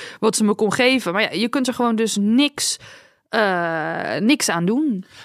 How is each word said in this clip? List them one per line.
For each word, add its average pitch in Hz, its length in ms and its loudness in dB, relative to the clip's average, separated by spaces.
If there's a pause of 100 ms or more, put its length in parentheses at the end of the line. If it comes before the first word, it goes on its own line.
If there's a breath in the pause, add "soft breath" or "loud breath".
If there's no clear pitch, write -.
(200 loud breath)
wat 214 160 0
ze - 80 2
me 202 120 4
kon 208 180 0
geven. 247 400 2
Maar 202 80 0
ja, 208 80 0 (100)
je 226 100 0
kunt 262 180 -2
er 247 60 -2
gewoon 233 220 0
dus 220 240 0
niks, 240 580 0 (520 loud breath)
eh, 170 880 -2
niks 233 300 2
aan 170 160 -2
doen. 226 400 -2 (200 loud breath)